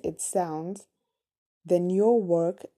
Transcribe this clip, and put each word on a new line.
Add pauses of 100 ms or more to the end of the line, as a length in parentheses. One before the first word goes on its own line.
it
sounds, (800)
then
your
work (120)